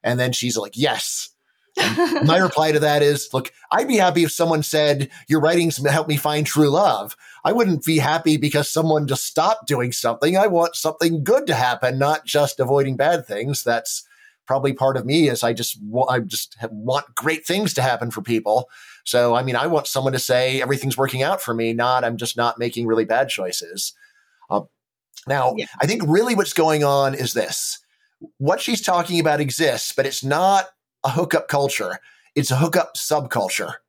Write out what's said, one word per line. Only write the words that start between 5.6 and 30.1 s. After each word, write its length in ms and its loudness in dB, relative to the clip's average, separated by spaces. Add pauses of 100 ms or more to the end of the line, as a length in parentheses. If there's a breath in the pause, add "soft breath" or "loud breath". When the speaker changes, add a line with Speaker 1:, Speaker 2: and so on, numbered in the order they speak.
Speaker 1:
help 320 0
me 80 0
find 300 0
true 240 4
love.' 460 0 (280 loud breath)
I 80 2
wouldn't 320 2
be 140 2
happy 400 2
because 320 0
someone 360 2
just 180 -2
stopped 440 0
doing 240 0
something. 460 0
I 80 4
want 300 2
something 480 0
good 240 2
to 60 0
happen, 440 0
not 260 0
just 340 0
avoiding 380 2
bad 300 0
things." 360 -6
That's 420 -4 (420 soft breath)
probably 260 0
part 240 0
of 100 -4
me 220 4
is 160 -2
I 80 2
just 280 -6
wa-, 300 -2
I 80 2
just 420 -8
ha-, 120 -8
want 420 -4
great 320 -4
things 280 -2
to 80 0
happen 280 -2
for 100 -8
people. 480 0 (360 loud breath)
So, 320 2
I 80 0
mean, 100 -4
I 140 0
want 180 0
someone 260 -2
to 60 -2
say, 420 0
"Everything's 380 -2
working 240 0
out 180 0
for 140 -4
me," 180 -2
not, 320 2
"I'm 120 -2
just 200 -6
not 220 0
making 300 -4
really 160 2
bad 240 0
choices." 640 -8 (560 soft breath)
Uh, 140 -2 (680)
now, 280 0
Speaker 2:
Yeah. 100 -6 (140)
Speaker 1:
I 60 2
think 180 -2
really 300 2
what's 180 0
going 300 2
on 320 2
is 180 -4
this. 460 -4 (600)
What 220 0
she's 220 -4
talking 380 0
about 200 2
exists, 520 -2
but 120 0
it's 200 -6